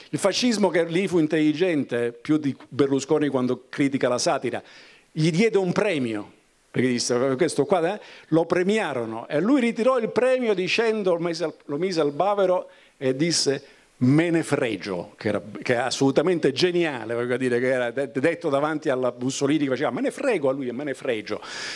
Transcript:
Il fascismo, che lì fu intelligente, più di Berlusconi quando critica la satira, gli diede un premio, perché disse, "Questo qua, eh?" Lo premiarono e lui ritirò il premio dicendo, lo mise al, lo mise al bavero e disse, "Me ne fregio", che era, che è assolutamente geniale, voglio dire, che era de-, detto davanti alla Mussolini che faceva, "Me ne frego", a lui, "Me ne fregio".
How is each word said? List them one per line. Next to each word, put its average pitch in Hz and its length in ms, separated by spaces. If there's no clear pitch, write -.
Il 151 100
fascismo, 202 480
che 165 160
lì 170 240
fu 180 120
intelligente, 151 920
più - 240
di 147 180
Berlusconi 139 640
quando 127 400
critica 135 400
la 123 80
satira, 135 440
gli 160 180
diede 196 260
un 185 140
premio, 127 600
perché 127 200
disse, 123 480
"Questo 151 260
qua, 175 300
eh?" 214 60
Lo 160 160
premiarono 170 840
e 151 100
lui 247 220
ritirò 233 360
il 226 120
premio 247 440
dicendo, 196 600
lo 170 60
mise 165 260
al, 151 80
lo 147 120
mise 170 240
al 147 100
bavero 185 560
e 131 180
disse, 139 500
"Me 147 320
ne 165 140
fregio", 101 720
che - 140
era, 101 120
che - 120
è 120 40
assolutamente 139 760
geniale, 143 600
voglio 123 240
dire, 123 240
che 127 60
era 123 240
de-, 135 200
detto 165 380
davanti 151 400
alla 127 280
Mussolini 139 460
che 135 60
faceva, 131 220
"Me 143 100
ne 277 100
frego", 202 380
a - 20
lui, 135 200
"Me 123 120
ne 151 100
fregio". 107 480